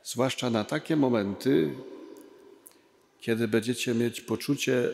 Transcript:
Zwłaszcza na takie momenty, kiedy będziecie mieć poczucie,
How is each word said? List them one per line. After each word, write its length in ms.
Zwłaszcza 460
na 140
takie 320
momenty, 800
kiedy 260
będziecie 460
mieć 280
poczucie, 720